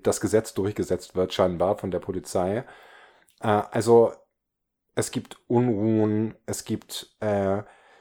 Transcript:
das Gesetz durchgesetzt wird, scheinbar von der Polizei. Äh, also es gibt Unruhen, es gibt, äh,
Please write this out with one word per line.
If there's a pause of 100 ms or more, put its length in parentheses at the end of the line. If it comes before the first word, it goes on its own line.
das
Gesetz
durchgesetzt
wird,
scheinbar
von
der
Polizei. (760)
Äh,
also (840)
es
gibt (100)
Unruhen, (100)
es
gibt,
äh, (380)